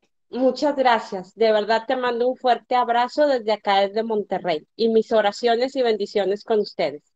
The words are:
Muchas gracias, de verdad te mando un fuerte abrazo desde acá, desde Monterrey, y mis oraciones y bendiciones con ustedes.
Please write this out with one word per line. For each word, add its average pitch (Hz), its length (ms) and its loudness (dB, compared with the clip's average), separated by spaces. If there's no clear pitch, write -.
Muchas 262 460 0
gracias, 220 600 -2
de 220 160 2
verdad 214 360 0
te 269 80 0
mando 247 320 -2
un 254 80 -2
fuerte 247 400 -2
abrazo 240 520 0
desde 226 260 0
acá, 202 280 0
desde 202 220 -2
Monterrey, 190 720 -4
y 226 140 0
mis 220 220 2
oraciones 233 640 0
y 269 60 0
bendiciones 208 640 -2
con 220 160 0
ustedes. 156 440 -4